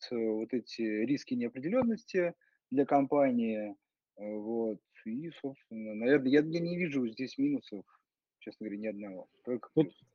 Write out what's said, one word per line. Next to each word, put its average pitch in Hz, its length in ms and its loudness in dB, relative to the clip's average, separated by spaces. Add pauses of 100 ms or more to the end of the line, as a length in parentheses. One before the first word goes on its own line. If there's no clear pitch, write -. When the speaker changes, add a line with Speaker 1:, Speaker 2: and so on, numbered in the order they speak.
(120)
Speaker 1:
э, 127 60 -2
вот 113 360 0
эти 117 300 -4
риски 117 520 0
неопределенности 175 960 0 (380)
для 135 140 4
компании, 123 920 2 (420)
э, 104 200 -8
вот, 113 420 -2 (260)
и, 139 260 -6 (100)
собственно, 110 540 -10
наверное, 131 360 4
я, 151 100 8
я 160 200 -2
не 175 160 -2
вижу 139 320 0
здесь 127 280 -8
минусов, 135 480 -2 (540)
честно 107 280 -12
говоря, 104 140 -6
ни 110 60 -6
одного, 101 400 -10 (180)
только 120 300 -6
Speaker 2:
Тут, 156 140 4
Speaker 1:
плюс. - 140 -20 (120)